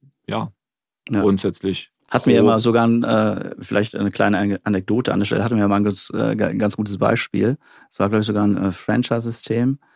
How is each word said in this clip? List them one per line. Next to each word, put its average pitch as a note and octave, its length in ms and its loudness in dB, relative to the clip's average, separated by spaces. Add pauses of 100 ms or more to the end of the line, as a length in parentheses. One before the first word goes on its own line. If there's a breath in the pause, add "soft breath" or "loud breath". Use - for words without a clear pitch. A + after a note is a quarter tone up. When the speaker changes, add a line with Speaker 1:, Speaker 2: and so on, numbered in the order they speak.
(260)
Speaker 1:
ja, A2 260 -6 (580)
Speaker 2:
Ja. G#2 120 0
Speaker 1:
grundsätzlich G2 720 -2 (180)
Speaker 2:
Hatten - 220 0
wir - 60 6
Speaker 1:
pro- - 100 6
Speaker 2:
immer A2 120 4
sogar A#2 280 2
ein, A#2 160 2
äh, A2 560 -2
vielleicht G#2+ 360 -2
eine G#2 160 -2
kleine G2+ 280 2
Ane-, G2+ 240 -2
Anekdote G2+ 500 -2
an G2 60 0
der G2+ 80 0
Stelle, - 160 0
hatten A2 140 0
wir G2+ 100 2
mal G2+ 100 2
ein G2+ 60 2
ganz, G2+ 300 -2
äh, A2 220 0
ga-, G#2+ 180 -2
ganz G#2 220 -2
gutes G2+ 220 -4
Beispiel. A2 600 0 (340 soft breath)
Es - 80 -20
war, G2+ 100 0
glaub A2 120 2
ich, G#2+ 60 0
sogar G#2 200 0
ein, G2 100 2
äh, F#2+ 140 0
Franchise-System, A#2 1080 -2 (180 soft breath)